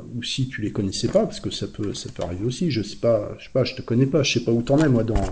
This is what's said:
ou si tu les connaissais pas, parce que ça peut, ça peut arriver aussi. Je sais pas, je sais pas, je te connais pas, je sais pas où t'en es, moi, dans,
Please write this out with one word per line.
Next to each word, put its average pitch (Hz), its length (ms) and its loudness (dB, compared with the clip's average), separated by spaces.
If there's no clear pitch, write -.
ou 117 60 -6
si - 240 -2
tu - 160 -8
les 101 80 -2
connaissais - 380 -2
pas, 208 160 4
parce - 140 -8
que 101 120 -4
ça - 160 -6
peut, 98 260 -6
ça - 180 -10
peut - 120 -8
arriver 90 200 -4
aussi. 131 280 0
Je 110 100 0
sais - 160 -6
pas, 107 400 2
je - 80 -18
sais - 80 -18
pas, 131 100 4
je - 120 -2
te - 80 -10
connais 123 240 4
pas, 139 160 2
je - 160 2
sais 120 40 -4
pas 120 80 2
où 117 120 4
t'en 139 200 4
es, 151 60 4
moi, 117 140 4
dans, 104 180 2